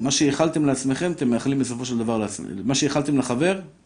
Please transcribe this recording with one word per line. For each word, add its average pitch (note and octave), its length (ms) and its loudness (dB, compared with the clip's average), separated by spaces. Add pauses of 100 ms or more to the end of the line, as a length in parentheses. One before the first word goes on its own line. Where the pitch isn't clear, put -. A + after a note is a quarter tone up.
מה B2 100 0
שאיחלתם D#3 540 2
לעצמכם, C#3 480 0
אתם C3+ 180 0
מאחלים C3 280 0
בסופו B2 260 -2
של B2 140 -2
דבר A2+ 200 0
לעצמ-, G2 240 -4 (220)
מה B2+ 100 0
שאיחלתם D3 440 0
לחבר, D#3+ 420 0 (260)